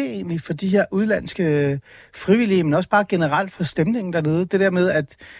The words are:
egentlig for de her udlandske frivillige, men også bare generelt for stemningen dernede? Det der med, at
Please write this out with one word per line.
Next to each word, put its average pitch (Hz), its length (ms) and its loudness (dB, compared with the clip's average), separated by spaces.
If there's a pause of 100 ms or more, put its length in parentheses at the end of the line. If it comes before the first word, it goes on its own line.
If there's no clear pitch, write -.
(120)
egentlig 175 300 -6
for - 120 -8
de 175 140 -6
her 196 240 4
udlandske 151 880 0 (360)
frivillige, 196 480 2
men 151 100 2
også 180 160 0
bare 208 200 2
generelt 170 420 0
for - 120 -8
stemningen 185 500 -2
dernede? 160 320 0
Det 190 140 0
der 190 100 2
med, 180 200 2
at 156 260 -2 (240)